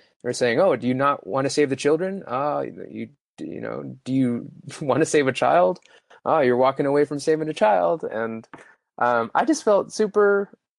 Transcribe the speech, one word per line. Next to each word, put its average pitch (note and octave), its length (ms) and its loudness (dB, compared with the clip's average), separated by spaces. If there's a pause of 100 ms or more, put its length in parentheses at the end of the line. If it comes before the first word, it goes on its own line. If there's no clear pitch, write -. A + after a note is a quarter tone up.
(220)
they A#2+ 80 -6
were B2+ 40 -4
saying, A#2+ 260 0
"Oh, F3+ 160 4
do B2 100 -10
you B2+ 80 0
not C#3 320 0
want C3+ 200 -2
to C3+ 40 -2
save D3 220 2
the C3+ 40 0
children? F3 520 -2
Uh, C#3+ 380 -4 (220)
you, A2+ 220 -12 (300)
you - 220 -10
know, B2+ 420 -10
do C3 100 -4
you B2 380 0 (140)
<laughs> - 160 -16
want C3 180 0
to D#3+ 60 4
save D3 200 2
a C3 80 2
child? F3 460 2 (440)
Oh, D3+ 180 2
you're B2 160 4
walking C3+ 280 2
away C#3+ 200 2
from C#3+ 120 -8
saving D#3 320 0
a D3+ 40 -8
child." F3 500 2
And, A2+ 440 -6 (520)
um, A#2 360 0
I B3 100 2
just D4+ 180 0
felt G3+ 300 2
super, G3+ 560 2 (280)